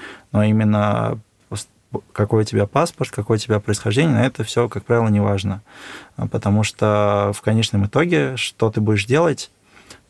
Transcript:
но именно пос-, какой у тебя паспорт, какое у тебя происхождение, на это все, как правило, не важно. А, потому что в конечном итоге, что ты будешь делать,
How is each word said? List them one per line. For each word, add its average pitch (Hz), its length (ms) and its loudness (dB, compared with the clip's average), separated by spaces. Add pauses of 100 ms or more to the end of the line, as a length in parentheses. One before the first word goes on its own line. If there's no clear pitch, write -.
(320)
но 107 120 2
именно 107 720 2 (300)
пос-, - 180 -10 (460)
какой 107 300 2
у - 20 -4
тебя 104 220 0
паспорт, 151 440 -2
какое 107 280 -2
у - 20 -6
тебя 107 180 0
происхождение, 113 580 0
на 117 100 2
это 117 180 -6
все, 120 240 0
как 101 160 -10
правило, 117 240 2
не 104 120 4
важно. 101 420 -2 (540)
А, 110 120 -4
потому 107 340 2
что 104 720 0
в - 60 -12
конечном 107 460 0
итоге, 143 500 0
что - 340 -2
ты 113 100 -2
будешь 104 260 0
делать, 151 440 0 (600)